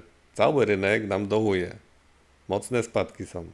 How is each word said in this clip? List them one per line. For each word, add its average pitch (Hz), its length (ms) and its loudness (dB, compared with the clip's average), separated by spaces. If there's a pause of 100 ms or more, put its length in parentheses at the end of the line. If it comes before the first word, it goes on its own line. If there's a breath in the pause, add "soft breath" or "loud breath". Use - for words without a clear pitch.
(340)
cały 127 320 4
rynek 101 420 2
nam 101 200 -2
dołuje. 101 480 0 (720)
Mocne 110 360 -2
spadki - 420 -4
są. 85 280 -12